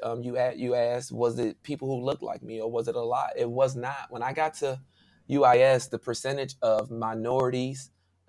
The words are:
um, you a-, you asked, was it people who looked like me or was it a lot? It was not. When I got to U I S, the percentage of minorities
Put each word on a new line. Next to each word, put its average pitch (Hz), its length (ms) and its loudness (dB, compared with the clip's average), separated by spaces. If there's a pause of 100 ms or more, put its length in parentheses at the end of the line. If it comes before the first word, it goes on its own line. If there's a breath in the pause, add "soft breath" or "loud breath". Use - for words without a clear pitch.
um, 117 180 -6
you 123 160 -6
a-, 123 180 0
you 120 200 -2
asked, 120 360 -2
was 120 280 0
it 113 240 -2
people 135 240 -6
who 127 180 -4
looked 139 180 -4
like 113 200 -8
me 113 180 -8
or 113 100 -4
was 117 160 -2
it 117 80 -4
a 120 60 -2
lot? 123 360 -2
It 123 120 0
was 131 260 2
not. 131 360 -8
When 120 100 -10
I 131 120 -4
got 156 220 -2
to 135 240 -4 (480 soft breath)
U 143 160 4
I 123 160 10
S, 131 280 6
the 113 120 -6
percentage 131 640 -4
of 110 300 2
minorities 127 1000 -2 (380)